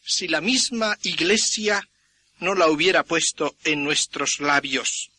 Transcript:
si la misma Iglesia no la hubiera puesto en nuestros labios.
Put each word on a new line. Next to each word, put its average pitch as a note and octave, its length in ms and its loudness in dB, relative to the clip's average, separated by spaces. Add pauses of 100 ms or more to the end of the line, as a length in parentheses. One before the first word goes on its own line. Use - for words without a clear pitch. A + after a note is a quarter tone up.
si - 220 -4
la D#3 140 0
misma A3 640 0
Iglesia G3+ 840 0 (500)
no F3+ 140 0
la F3 140 4
hubiera D#3+ 360 4
puesto - 600 -2
en D3+ 200 0
nuestros C#3+ 560 -2
labios. C#3 800 -2